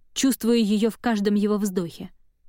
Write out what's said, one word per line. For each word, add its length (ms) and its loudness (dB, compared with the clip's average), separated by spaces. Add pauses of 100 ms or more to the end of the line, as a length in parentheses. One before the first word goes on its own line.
(140)
чувствую 520 2
ее 240 2
в 80 -8
каждом 380 0
его 220 2
вздохе. 540 -6 (380)